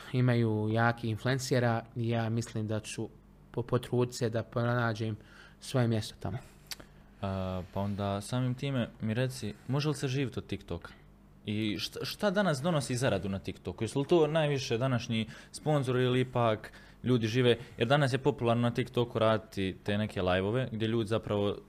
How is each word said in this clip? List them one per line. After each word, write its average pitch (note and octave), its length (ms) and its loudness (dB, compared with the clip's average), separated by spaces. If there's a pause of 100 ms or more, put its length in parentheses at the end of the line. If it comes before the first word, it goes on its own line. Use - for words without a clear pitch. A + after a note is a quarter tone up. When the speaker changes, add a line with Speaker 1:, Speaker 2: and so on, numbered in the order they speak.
(140)
Speaker 1:
imaju A#2 580 2
jakih A#2 380 2
influencera A#2+ 720 0 (120)
i A#2 140 -2
ja A2+ 200 0
mislim A2+ 380 -2
da G#2+ 120 -2
ću - 300 -8 (420)
po-, A#2 120 -6
potrudit B2 520 0
se A#2 140 -2
da A2 140 -2
pronađem A#2 760 -2 (420)
svoje B2 280 2
mjesto A2 320 0
tamo. G2 180 -6 (840)
Speaker 2:
A, F#2+ 400 -4 (120)
pa G2+ 80 -4
onda G2+ 400 -2
samim B2+ 340 -2
time C3 340 -2 (120)
mi A2 120 -2
reci, B2+ 400 -2 (140)
može C#3 220 0
li C#3+ 60 0
se C#3 120 -4
živjeti B2+ 320 -2
od - 80 -10
TikToka? - 420 -8 (560)
I G#2+ 340 -2
šta, - 260 -8
šta - 260 -2
danas F3+ 300 2
donosi D3 340 0
zaradu G2+ 340 0
na G2 100 -4
TikToku? - 440 -6
Jesu A2+ 160 -2
li C#3 80 0
to E3 200 6
najviše D3 500 0
današnji A#2+ 500 0 (240)
sponzori B2+ 520 0
ili B2+ 180 4
ipak A#2+ 500 0 (320)
ljudi A#2 240 2
žive? A#2+ 300 4 (200)
Jer A#2+ 100 2
danas C#3 260 4
je C3+ 40 0
popularno A#2+ 440 2
na A#2+ 120 2
TikToku A#2+ 460 0
raditi G2+ 640 0
te G#2 140 0
neke G#2 240 -2
live-ove F#2+ 500 2
gdje A2 160 -2
ljudi A2+ 200 0
zapravo G#2 500 0 (120)